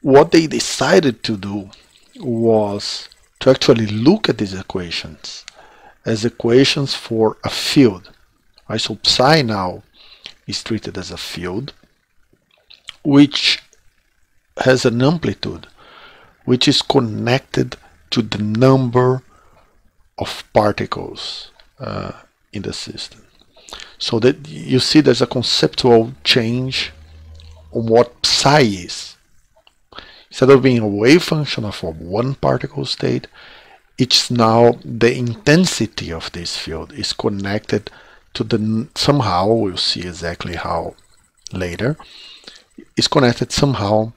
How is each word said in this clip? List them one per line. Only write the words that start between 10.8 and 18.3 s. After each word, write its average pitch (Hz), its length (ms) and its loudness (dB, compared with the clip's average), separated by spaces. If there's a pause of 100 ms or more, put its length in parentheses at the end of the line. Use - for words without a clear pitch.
as 90 120 -12
a 87 60 -12
field 90 560 -10 (1300)
which 143 600 4 (960)
has 131 260 2
an 120 180 2
amplitude 143 640 -2 (760)
which 123 220 0
is - 160 2
connected 120 920 -2 (340)
to 120 120 -2
the 104 160 -6